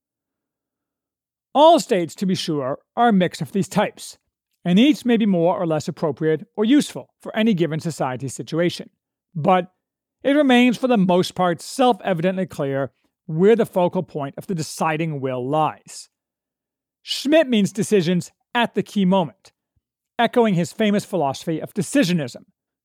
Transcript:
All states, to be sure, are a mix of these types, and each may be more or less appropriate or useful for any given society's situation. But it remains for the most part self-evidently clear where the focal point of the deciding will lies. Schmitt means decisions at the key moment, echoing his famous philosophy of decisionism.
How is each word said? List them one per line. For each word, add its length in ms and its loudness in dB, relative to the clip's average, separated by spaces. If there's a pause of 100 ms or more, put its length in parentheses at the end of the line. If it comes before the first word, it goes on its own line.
(1500)
All 260 6
states, 360 -2
to 100 -6
be 100 0
sure, 440 -6 (160)
are 140 4
a 40 4
mix 280 0
of 100 -8
these 180 -2
types, 480 -4 (480)
and 140 2
each 260 2
may 120 2
be 80 0
more 320 2
or 100 -4
less 200 -2
appropriate 580 -2 (100)
or 100 -2
useful 560 0
for 140 -14
any 180 2
given 260 0
society's 540 -6
situation. 560 -4 (440)
But 380 0 (520)
it 100 0
remains 440 4
for 100 -2
the 100 2
most 380 2
part 260 0
self-evidently 840 0
clear 440 -4 (360)
where 280 4
the 100 0
focal 380 -2
point 340 -10
of 100 -14
the 80 -6
deciding 680 -4
will 260 -4
lies. 600 -4 (920)
Schmitt 460 0
means 240 2
decisions 600 0 (220)
at 200 0
the 100 -4
key 220 -2
moment, 460 -2 (680)
echoing 380 2
his 180 -2
famous 320 0
philosophy 540 -4
of 140 -12
decisionism. 720 -2 (420)